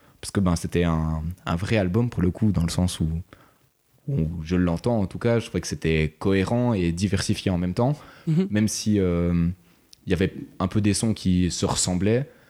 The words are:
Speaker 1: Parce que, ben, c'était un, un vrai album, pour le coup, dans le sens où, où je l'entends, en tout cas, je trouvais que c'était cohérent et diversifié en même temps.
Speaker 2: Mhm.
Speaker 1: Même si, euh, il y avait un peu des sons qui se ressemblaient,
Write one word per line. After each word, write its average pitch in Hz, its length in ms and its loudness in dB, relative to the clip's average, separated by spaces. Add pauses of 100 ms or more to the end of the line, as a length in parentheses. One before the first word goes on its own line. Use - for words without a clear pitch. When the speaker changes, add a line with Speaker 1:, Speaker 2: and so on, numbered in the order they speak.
(200)
Speaker 1:
Parce - 120 -14
que, - 80 0
ben, 90 160 4
c'était 87 300 0
un, 80 360 0 (240)
un 90 120 0
vrai 95 180 -2
album, 107 340 2
pour - 120 -4
le 90 100 2
coup, 104 220 0
dans 82 100 0
le 85 60 -2
sens - 320 -2
où, 80 80 0 (1000)
où 143 80 -2 (260)
je 80 140 -2
l'entends, 90 460 0
en 95 40 0
tout - 140 -10
cas, 117 200 2
je 107 80 -6
trouvais 92 120 -4
que - 80 -6
c'était 80 500 0
cohérent 107 560 2
et 87 200 0
diversifié 95 580 -2
en 90 60 0
même 90 160 -2
temps. 127 240 0 (300)
Speaker 2:
Mhm. 170 220 2
Speaker 1:
Même 104 200 2
si, 104 320 0
euh, 87 460 2 (580)
il - 60 -8
y - 20 4
avait 87 200 2 (260)
un 95 100 0
peu 113 100 0
des 104 140 2
sons 110 200 0
qui 90 380 2
se - 140 -4
ressemblaient, 95 640 0 (200)